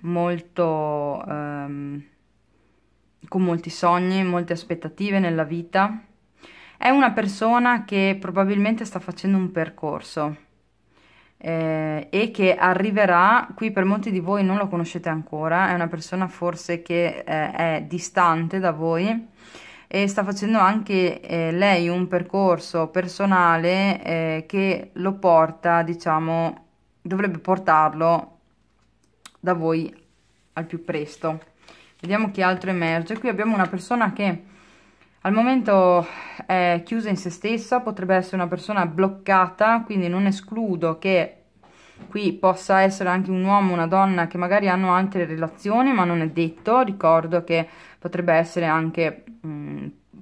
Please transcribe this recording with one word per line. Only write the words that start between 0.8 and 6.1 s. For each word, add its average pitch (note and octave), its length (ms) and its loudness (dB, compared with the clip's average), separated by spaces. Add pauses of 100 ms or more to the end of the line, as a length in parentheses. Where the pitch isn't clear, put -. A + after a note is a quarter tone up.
ehm, C#3+ 760 -8 (1300)
con F#3 140 0
molti E3+ 280 -2
sogni, F3+ 540 0
molte F3 280 -2
aspettative E3+ 640 -4
nella E3 260 0
vita. F#3+ 600 -2 (720)